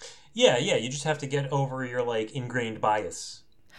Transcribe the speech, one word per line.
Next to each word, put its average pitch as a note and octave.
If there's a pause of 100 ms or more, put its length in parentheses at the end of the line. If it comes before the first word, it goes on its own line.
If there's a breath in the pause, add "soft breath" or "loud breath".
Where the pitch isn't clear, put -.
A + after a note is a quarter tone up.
(320 loud breath)
Yeah, G#3+
yeah, -
you A2+
just C#3
have D#3
to C#3+
get C#3
over C3
your, B2
like, A2+
ingrained B2
bias. - (360 loud breath)